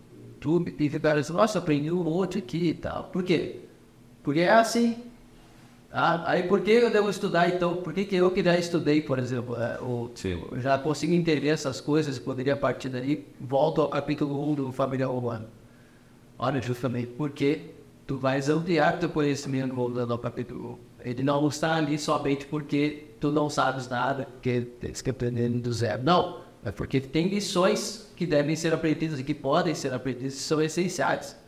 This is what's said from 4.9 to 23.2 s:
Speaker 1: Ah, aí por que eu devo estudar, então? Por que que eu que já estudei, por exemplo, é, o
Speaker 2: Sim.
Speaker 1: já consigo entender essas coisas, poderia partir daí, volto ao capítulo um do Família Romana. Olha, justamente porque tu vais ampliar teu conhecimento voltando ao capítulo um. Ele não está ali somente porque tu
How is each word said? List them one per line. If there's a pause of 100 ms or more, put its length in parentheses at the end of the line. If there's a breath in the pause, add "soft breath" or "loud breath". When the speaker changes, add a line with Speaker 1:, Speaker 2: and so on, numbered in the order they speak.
Speaker 1:
Ah,
aí
por
que
eu
devo
estudar,
então?
Por
que
que
eu
que
já
estudei,
por
exemplo,
é,
o
Speaker 2:
Sim. (140)
Speaker 1:
já
consigo
entender
essas
coisas,
poderia
partir
daí, (140)
volto
ao
capítulo
um
do
Família
Romana. (920 loud breath)
Olha,
justamente (100)
porque (440)
tu
vais
ampliar
teu
conhecimento
voltando
ao
capítulo
um. (260)
Ele
não
está
ali
somente
porque (140)
tu